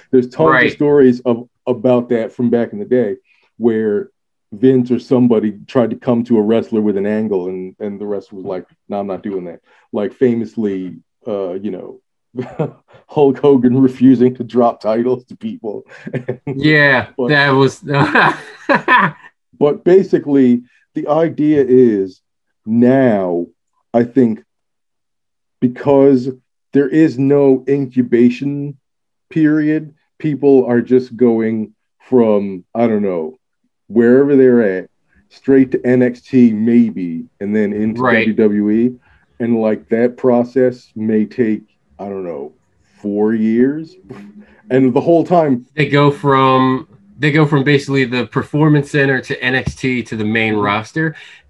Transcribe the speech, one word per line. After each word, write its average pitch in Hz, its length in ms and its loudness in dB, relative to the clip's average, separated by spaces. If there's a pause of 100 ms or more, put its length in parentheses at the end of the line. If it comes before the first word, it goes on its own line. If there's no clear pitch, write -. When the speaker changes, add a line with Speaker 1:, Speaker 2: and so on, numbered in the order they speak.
Speaker 1:
There's 123 200 2
tons 160 200 0
Speaker 2:
Right. 123 180 2
Speaker 1:
of 104 40 -4
stories 143 500 2
of, 120 260 -4 (200)
about 123 420 0
that 113 220 -4
from 120 180 -4
back 117 240 -2
in 104 60 -12
the 104 60 -10
day 107 320 -2 (400)
where 110 520 -2 (440)
Vince 127 360 2
or 120 80 0
somebody 117 680 0
tried 113 240 -2
to 95 40 -8
come 117 300 -2
to 117 140 0
a - 20 4
wrestler 110 400 -2
with 104 160 -2
an 98 80 -4
angle 107 420 -4
and, 92 320 -10
and 101 220 -10
the 104 60 -10
wrestler 101 300 -10
was 92 80 -14
like, 92 200 -10 (240)
"No, 101 100 -6
I'm 101 80 -6
not 92 140 -8
doing 95 240 -8
that." 85 140 -16 (320)
Like, 104 220 -4
famously, 107 840 -4 (300)
uh, 98 260 -6
you 98 160 -10
know, - 320 -14 (320)
<laughs> - 760 -12
Hulk 139 300 0
Hogan 127 400 2
refusing 127 580 4
to 120 80 -10
drop 117 380 0
titles 120 440 -2
to - 100 -20
people. 110 480 -12 (340)
<laughs> 127 300 -12
Speaker 2:
Yeah, 139 720 2
Speaker 1:
But 123 100 -2
Speaker 2:
that 143 240 2
was 135 300 0
<laughs> - 1800 -2
Speaker 1:
But 143 240 0
basically, 143 800 2 (320)
the 156 120 -6
idea 151 600 0
is 110 540 2 (420)
now, 110 840 0 (460)
I 120 100 2
think, 120 400 0 (1160)
because 135 680 2 (440)
there 139 140 2
is 156 300 2
no 135 500 2
incubation 135 1120 -2 (520)
period, 156 680 0 (240)
people 139 460 2
are 120 160 0
just 127 360 0
going 113 560 0 (260)
from, 104 640 0 (120)
I 117 120 0
don't 107 140 -2
know, 85 380 -6 (480)
wherever 123 480 4
they're 120 420 4
at, 90 120 -12 (400)
straight 131 420 0
to - 140 -4
N 127 180 2
X 123 180 -4
T 120 320 2
maybe, 104 720 -2 (140)
and 101 160 -4
then 104 180 -2
into 110 280 -4
Speaker 2:
Right. 113 260 0
Speaker 1:
W 110 60 0
W 104 360 0
E. 120 300 -2 (400)
And, 117 200 -2
like, 107 300 -4
that 120 280 -2
process 123 800 0
may 110 300 -2
take, 110 380 -4 (340)
I 101 120 -12
don't 98 140 -10
know, 76 300 -12 (480)
four 104 320 -2
years. 120 600 -2 (760)
And 131 240 2
the 135 80 0
whole 160 220 2
time 156 500 0
Speaker 2:
They 151 160 -2
go 143 220 4
from, 131 760 2 (300)
they 143 140 0
go 151 160 2
from 143 160 0
basically 139 420 0
the 120 220 -4
Performance 147 640 0
Center 135 280 0
to 127 240 -10
N 127 120 -2
X - 180 -4
T 127 300 -6
to 113 120 -12
the 107 100 -6
main 110 280 -2
Speaker 1:
Mm-hmm. 104 100 -2
Speaker 2:
roster. 113 520 -4 (340)